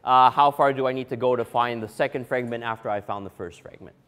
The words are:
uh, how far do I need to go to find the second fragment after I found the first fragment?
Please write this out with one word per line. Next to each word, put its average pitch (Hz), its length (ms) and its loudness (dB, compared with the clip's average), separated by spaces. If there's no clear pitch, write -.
uh, 127 260 6
how 143 220 4
far 139 220 2
do 131 120 -2
I 127 60 0
need 131 160 -6
to 135 80 -6
go 123 220 0
to 117 80 -2
find 120 360 -2
the 107 60 -8
second 135 400 -6
fragment 120 340 -4
after 113 280 -6
I 104 100 -2
found 101 260 -8
the 95 40 -12
first 87 320 -14
fragment? - 340 -20